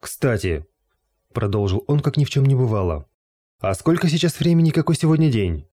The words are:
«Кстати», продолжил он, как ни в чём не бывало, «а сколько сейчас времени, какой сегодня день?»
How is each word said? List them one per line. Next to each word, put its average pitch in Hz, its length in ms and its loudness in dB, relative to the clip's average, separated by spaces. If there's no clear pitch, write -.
«Кстати», 95 640 -4
продолжил 104 540 -2
он, 147 140 0
как 139 160 -2
ни 147 80 2
в 135 60 -8
чём 139 160 2
не 135 80 4
бывало, 101 540 -2
«а 98 120 0
сколько 170 340 0
сейчас 160 300 0
времени, 165 320 4
какой 156 260 0
сегодня 160 340 2
день?» 90 440 -2